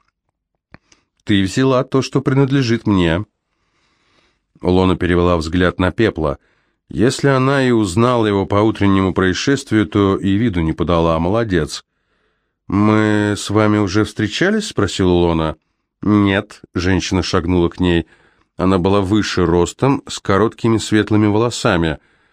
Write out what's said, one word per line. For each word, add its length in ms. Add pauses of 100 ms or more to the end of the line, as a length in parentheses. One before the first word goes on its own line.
(1200)
«Ты 200
взяла 420
то, 180
что 180
принадлежит 640
мне». 380 (1400)
Лона 360
перевела 400
взгляд 420
на 140
Пепла. 460 (500)
Если 400
она 380
и 40
узнала 560
его 200
по 100
утреннему 580
происшествию, 720
то 300
и 180
виду 260
не 120
подала. 460
Молодец. 640 (840)
«Мы 680
с 140
вами 280
уже 260
встречались?» 640
спросила 420
Лона. 460 (460)
«Нет», 600 (120)
женщина 480
шагнула 460
к 100
ней. 280 (500)
Она 220
была 220
выше 440
ростом, 640
с 120
короткими 600
светлыми 480
волосами. 720 (340)